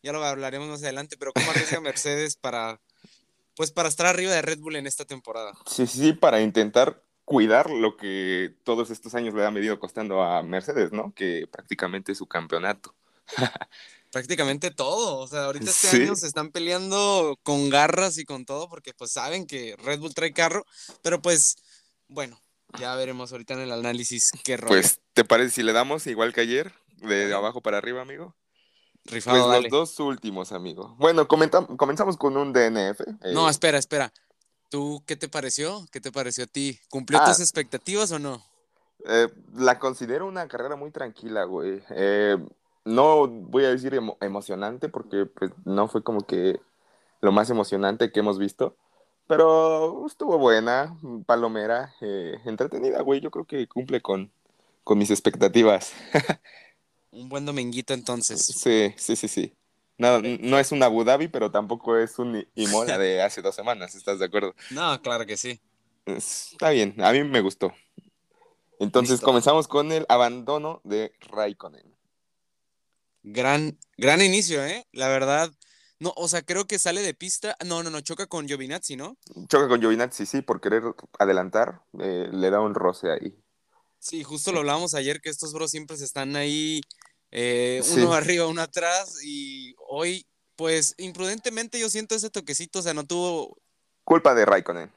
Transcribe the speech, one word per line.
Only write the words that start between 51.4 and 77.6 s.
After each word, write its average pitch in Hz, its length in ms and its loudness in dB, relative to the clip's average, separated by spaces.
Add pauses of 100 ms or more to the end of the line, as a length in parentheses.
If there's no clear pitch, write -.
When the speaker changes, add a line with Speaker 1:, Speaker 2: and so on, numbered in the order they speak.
Speaker 2:
eh, 95 440 -6
entretenida, 123 580 -2
güey. 139 180 0
Yo 151 120 -8
creo 160 140 -8
que 135 200 -6
cumple 127 340 -4
con, 98 320 -6 (520)
con 104 140 4
mis 104 120 2
expectativas. 104 840 4 (200)
<laughs> - 280 0 (720)
Speaker 1:
Un 123 160 -16
buen 139 160 -8
dominguito, 131 480 -6
entonces. 120 500 -4
Speaker 2:
Sí, 107 540 2
sí, - 200 -2
sí, - 120 -6
sí. - 260 -4 (440)
No, 120 180 6
n-, 117 240 -2
no 127 180 4
es 135 140 2
un 139 100 4
Abu 113 220 4
Dhabi, 139 240 4
pero 110 220 -2
tampoco 110 480 0
es 113 200 -2
un 120 180 -4
I-, - 180 -8
Imola 107 420 0
de 92 240 2
hace 101 220 -2
dos 95 120 -2
semanas, 101 400 -6
¿estás 98 240 -4
de 95 60 0
acuerdo? 95 300 -2 (160)
Speaker 1:
No, 147 320 -2
claro 117 240 -4
que 104 100 -8
sí. 123 240 -10 (460)
Speaker 2:
Es-, - 460 -8
está - 180 0
bien, 104 240 2 (100)
a 104 80 8
mí 139 100 4
me 135 200 2
gustó. 92 320 -2 (1080)
Entonces, 127 320 4
Speaker 1:
Listo. 123 140 2
Speaker 2:
comenzamos 139 420 4
con 147 240 0
el 160 160 0
abandono 123 760 0
de 104 360 -4
Raikkonen. 101 720 -8 (1300)
Speaker 1:
Gran, 139 560 -2 (180)
gran 147 260 4
inicio, 180 420 2
¿eh? 202 280 -8
La 131 160 -4
verdad, 139 440 0 (480)
no, 170 160 -6
o 170 120 -4
sea, 170 140 -2
creo 185 240 -4
que 196 140 -4
sale 185 220 -2
de 185 120 -4
pista. - 500 -8